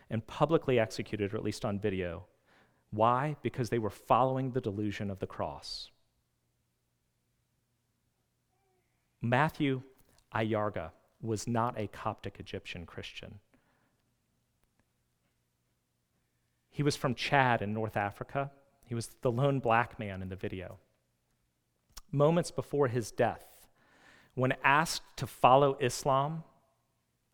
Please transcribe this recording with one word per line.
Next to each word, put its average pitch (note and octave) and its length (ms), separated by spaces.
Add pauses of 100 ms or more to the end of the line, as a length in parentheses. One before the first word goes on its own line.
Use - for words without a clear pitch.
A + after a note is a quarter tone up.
and A2 180
publicly D3+ 500
executed, G#2+ 560
or G#2+ 40
at - 60
least G#2 200
on G2+ 160
video. F#2 460 (680)
Why? B2 500
Because A#2 280
they A#2+ 100
were G#2+ 100
following C3 640
the B2+ 100
delusion G#2 480
of F#2+ 100
the G2 80
cross. - 640 (3250)
Matthew C3 600 (520)
Ayarga G#2 560 (320)
was A2 240
not A#2+ 320
a G#2 80
Coptic - 520
Egyptian F#2 460
Christian. - 540 (3250)
He - 140
was C#3+ 120
from C3 200
Chad B2+ 460
in G#2 120
North A2 220
Africa. A#2+ 560 (340)
He - 80
was A#2 140 (140)
the B2+ 100
lone C3+ 280
black A#2 380
man G2 240
in F#2+ 80
the F#2 60
video. F#2 420 (1300)
Moments D3+ 400
before C#3+ 380
his A2+ 220
death, - 560 (680)
when B2+ 180 (100)
asked C#3+ 540
to - 80
follow C#3 540
Islam, C#3+ 640 (920)